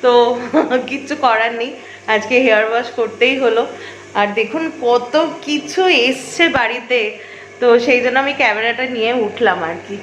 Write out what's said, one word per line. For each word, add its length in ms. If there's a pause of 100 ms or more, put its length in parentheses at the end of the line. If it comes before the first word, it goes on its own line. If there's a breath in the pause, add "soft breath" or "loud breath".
তো 380 (140)
<laughs> 340
কিচ্ছু 280
করার 380
নেই, 200 (340 loud breath)
আজকে 320
হেয়ার 300
ওয়াশ 260
করতেই 440
হলো। 280 (460 loud breath)
আর 140
দেখুন 440 (100)
কত 600
কিছু 460
এসছে 640
বাড়িতে, 720 (400 loud breath)
তো 200
সেই 220
জন্য 180
আমি 140
ক্যামেরাটা 520
নিয়ে 280
উঠলাম 500
আর 120 (120)
কি। 160